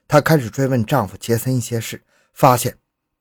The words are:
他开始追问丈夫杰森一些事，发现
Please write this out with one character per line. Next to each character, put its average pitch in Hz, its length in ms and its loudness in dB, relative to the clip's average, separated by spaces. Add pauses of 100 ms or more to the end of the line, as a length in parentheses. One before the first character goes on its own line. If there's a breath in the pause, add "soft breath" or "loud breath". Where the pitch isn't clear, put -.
他 147 100 4
开 160 180 2
始 117 120 -4
追 135 180 -4
问 127 180 0
丈 120 220 -2
夫 95 80 -16
杰 117 220 -2
森 131 180 -4
一 123 60 -2
些 117 180 -6
事， - 240 -12 (300)
发 127 240 4
现 - 200 -6 (440)